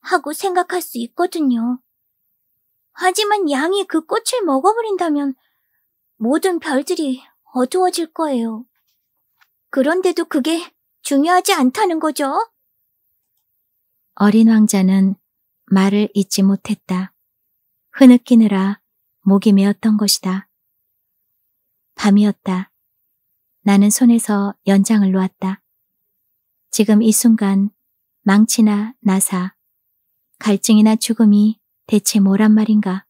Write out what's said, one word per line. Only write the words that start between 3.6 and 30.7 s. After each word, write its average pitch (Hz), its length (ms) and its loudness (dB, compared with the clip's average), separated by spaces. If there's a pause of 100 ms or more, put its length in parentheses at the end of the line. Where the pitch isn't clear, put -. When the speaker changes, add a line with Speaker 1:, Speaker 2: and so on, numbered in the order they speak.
Speaker 1:
그 320 200 -4
꽃을 453 400 -4
먹어버린다면 330 880 -2 (840)
모든 320 420 -2
별들이 294 640 -6 (300)
어두워질 339 600 -4
거예요. 240 520 -6 (1040)
그런데도 339 560 -2
그게 320 480 -4 (280)
중요하지 349 520 0
않다는 320 460 -2
거죠? 311 520 -4 (1600)
Speaker 2:
어린 220 340 4
왕자는 196 680 2 (520)
말을 196 460 0
잇지 202 300 -2
못했다. 190 680 -4 (800)
흐느끼느라 220 880 4 (440)
목이 196 300 2
메었던 202 440 2
것이다. 196 500 -4 (1500)
밤이었다. 202 760 0 (880)
나는 202 280 4
손에서 208 640 0 (140)
연장을 196 440 2
놓았다. 190 520 -4 (1080)
지금 214 320 0
이 220 100 2
순간 208 600 0 (500)
망치나 208 760 0
나사, 190 560 -4 (840)
갈증이나 214 560 2